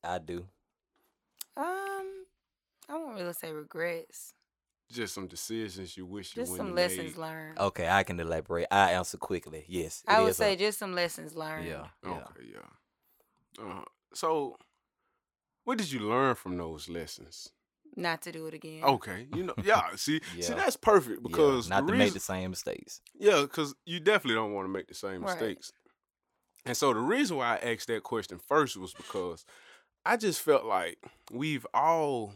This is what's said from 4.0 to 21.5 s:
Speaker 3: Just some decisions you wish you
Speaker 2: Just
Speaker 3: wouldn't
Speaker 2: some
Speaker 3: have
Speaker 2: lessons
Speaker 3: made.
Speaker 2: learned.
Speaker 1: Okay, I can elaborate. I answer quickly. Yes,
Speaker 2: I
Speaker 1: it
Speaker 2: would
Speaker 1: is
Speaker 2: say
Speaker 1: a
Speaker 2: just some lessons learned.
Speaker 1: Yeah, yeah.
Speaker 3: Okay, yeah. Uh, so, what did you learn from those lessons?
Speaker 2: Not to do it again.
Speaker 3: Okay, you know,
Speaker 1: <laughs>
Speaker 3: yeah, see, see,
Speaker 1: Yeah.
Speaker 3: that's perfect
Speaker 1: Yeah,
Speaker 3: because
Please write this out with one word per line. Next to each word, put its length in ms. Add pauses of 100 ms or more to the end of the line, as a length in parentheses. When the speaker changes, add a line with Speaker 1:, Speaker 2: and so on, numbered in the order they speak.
Speaker 3:
Just 240
some 140
decisions 720
you 80
wish 280
you 100
Speaker 2:
Just 100
Speaker 3:
wouldn't 160
Speaker 2:
some 80
Speaker 3:
have 140
Speaker 2:
lessons 260
Speaker 3:
made. 40
Speaker 2:
learned. 380
Speaker 1:
Okay, 300
I 140
can 180
elaborate. 500
I 200
answer 260
quickly. 500
Yes, 400
Speaker 2:
I 120
Speaker 1:
it 40
Speaker 2:
would 60
Speaker 1:
is 80
Speaker 2:
say 160
Speaker 1:
a 20
Speaker 2:
just 240
some 160
lessons 400
learned. 320
Speaker 1:
Yeah, 200 (180)
yeah. 60
Speaker 3:
Okay, 420
yeah. 1120
Uh, 180 (300)
so, 420 (1080)
what 120
did 140
you 80
learn 360
from 200
those 320
lessons? 640 (480)
Speaker 2:
Not 240
to 100
do 160
it 60
again. 320
Speaker 3:
Okay, 500
you 80
know, 140
Speaker 1:
<laughs> 40
Speaker 3:
yeah, 360
see, 240 (180)
see, 140
Speaker 1:
Yeah. 20
Speaker 3:
that's 220
perfect 460
Speaker 1:
Yeah, 40
Speaker 3:
because 400